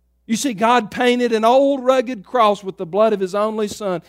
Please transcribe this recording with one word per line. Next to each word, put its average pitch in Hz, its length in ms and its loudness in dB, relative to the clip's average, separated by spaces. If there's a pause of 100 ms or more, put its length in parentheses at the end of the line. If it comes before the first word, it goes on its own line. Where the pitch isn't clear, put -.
(240)
You 220 120 -4
see, 277 180 -4
God 220 360 2
painted 247 420 0
an 220 120 0
old 269 400 4
rugged 254 400 0
cross 208 380 0
with 185 140 -10
the 190 100 -8
blood 214 260 2
of 196 80 -4
His 185 140 -4
only 214 340 -2
Son 185 400 -6